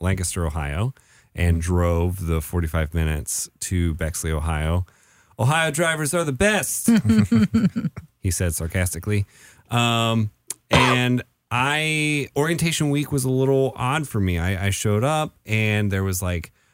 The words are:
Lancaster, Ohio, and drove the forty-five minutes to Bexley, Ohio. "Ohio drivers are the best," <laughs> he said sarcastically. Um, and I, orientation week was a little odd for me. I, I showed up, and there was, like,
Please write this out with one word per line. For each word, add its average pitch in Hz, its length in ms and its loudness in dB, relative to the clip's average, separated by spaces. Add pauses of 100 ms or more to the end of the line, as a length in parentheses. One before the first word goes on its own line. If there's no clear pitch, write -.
Lancaster, 90 440 -2
Ohio, 78 480 -4 (400)
and 82 280 2
drove 87 680 0
the 80 140 0
forty-five 82 520 -4
minutes 78 560 -4 (120)
to 85 340 0
Bexley, 78 360 -6
Ohio. 78 540 -2 (540)
"Ohio 156 320 2
drivers 160 420 0
are 170 120 0
the 143 80 -2
best," 196 560 0
<laughs> 220 1300 2
he 95 120 0
said 87 220 -2
sarcastically. 92 720 -2 (460)
Um, 117 600 0 (380)
and 123 540 2 (280)
I, 151 840 0
orientation 160 540 0
week 143 220 0
was 139 120 0
a 131 60 0
little 135 460 2
odd 135 320 -2
for 110 120 -2
me. 92 180 2
I, 92 300 -2
I - 20 0
showed 107 340 0
up, 156 320 -2 (100)
and 107 460 0
there 95 120 -2
was, 95 180 -2
like, 90 300 -4 (220)